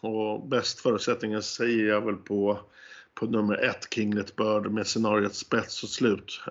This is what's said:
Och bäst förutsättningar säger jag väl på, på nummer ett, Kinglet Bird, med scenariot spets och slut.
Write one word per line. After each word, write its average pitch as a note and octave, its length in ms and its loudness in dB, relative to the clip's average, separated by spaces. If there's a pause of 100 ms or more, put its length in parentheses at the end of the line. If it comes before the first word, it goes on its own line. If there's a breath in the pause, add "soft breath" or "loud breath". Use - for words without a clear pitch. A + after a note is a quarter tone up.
Och G#2+ 460 -2
bäst B2 320 0
förutsättningar A2 600 0
säger A#2 440 2
jag G#2+ 160 4
väl G#2+ 140 0
på, G2+ 440 0 (540 loud breath)
på - 120 -6
nummer G#2+ 380 2
ett, - 300 -2
Kinglet G#2 420 -2
Bird, G#2 360 0
med G#2 160 -2
scenariot G#2+ 480 2
spets - 480 -4
och G#2+ 60 -8
slut. - 600 0